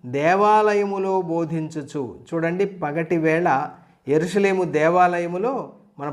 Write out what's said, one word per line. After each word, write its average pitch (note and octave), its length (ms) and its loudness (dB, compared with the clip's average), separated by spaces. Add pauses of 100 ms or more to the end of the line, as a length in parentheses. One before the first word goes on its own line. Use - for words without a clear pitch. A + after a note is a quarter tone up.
(160)
దేవాలయములో G3+ 960 2 (160)
బోధించుచు, D#3 720 -4 (260)
చూడండి, E3+ 360 -2 (180)
పగటి D#3+ 440 -2
వేళ E3 200 2 (640)
యెరూషలేము F#3 540 2 (140)
దేవాలయములో F3 760 2 (460)
మన C#3+ 120 -6